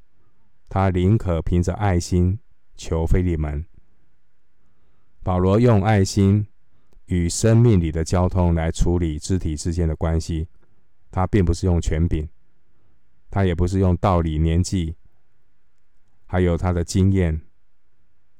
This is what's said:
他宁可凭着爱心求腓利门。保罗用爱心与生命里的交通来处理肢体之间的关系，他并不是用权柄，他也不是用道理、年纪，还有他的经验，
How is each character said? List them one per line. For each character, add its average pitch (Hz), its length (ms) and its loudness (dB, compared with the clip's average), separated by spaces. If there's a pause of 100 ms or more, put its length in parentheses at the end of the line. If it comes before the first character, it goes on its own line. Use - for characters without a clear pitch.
(680)
他 98 220 0
宁 92 280 2
可 85 240 -4
凭 87 180 0
着 87 140 -2
爱 95 240 0
心 90 400 0 (380)
求 82 280 -4
腓 90 160 2
利 87 160 -2
门。 76 300 -6 (1600)
保 92 160 -2
罗 95 220 4
用 113 240 4
爱 107 180 4
心 98 440 2 (600)
与 87 220 -2
生 110 280 2
命 117 220 4
里 82 140 0
的 82 100 -2
交 90 240 0
通 87 280 0
来 80 160 -2
处 87 280 0
理 78 200 -4
肢 92 200 -2
体 80 160 -4
之 85 160 -6
间 82 160 -2
的 78 80 -2
关 82 240 -2
系， 80 300 -6 (600)
他 92 160 -4
并 98 180 2
不 85 80 2
是 95 140 -4
用 85 140 2
权 82 280 0
柄， 78 180 -4 (1000)
他 98 160 -2
也 87 100 0
不 87 120 0
是 95 140 -2
用 90 180 2
道 90 240 2
理、 78 160 -4
年 82 240 2
纪， 85 340 -4 (1300)
还 90 160 -4
有 87 160 2
他 90 160 -2
的 85 100 -2
经 95 300 2
验， 85 260 0 (1000)